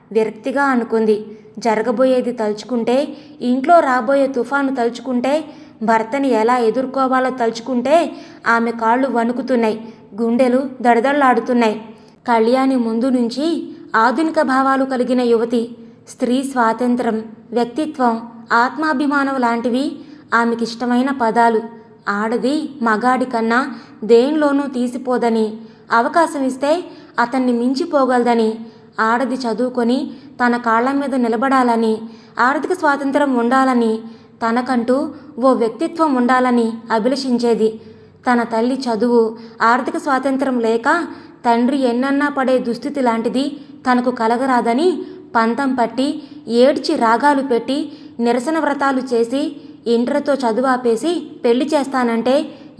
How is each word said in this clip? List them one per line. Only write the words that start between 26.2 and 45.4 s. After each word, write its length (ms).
ఇస్తే 400
అతన్ని 340
మించిపోగలదని, 1080
ఆడది 340
చదువుకొని 800
తన 100
కాళ్ళ 360
మీద 220
నిలబడాలని, 840
ఆర్థిక 320
స్వాతంత్రం 600
ఉండాలని, 640
తనకంటూ 600
ఓ 80
వ్యక్తిత్వం 640
ఉండాలని 580
అభిలషించేది. 880
తన 100
తల్లి 320
చదువు, 600
ఆర్థిక 340
స్వాతంత్రం 600
లేక 480
తండ్రి 340
ఎన్నన్నా 480
పడే 300
దుస్థితి 420
లాంటిది 600
తనకు 200
కలగరాదని 920
పంతం 380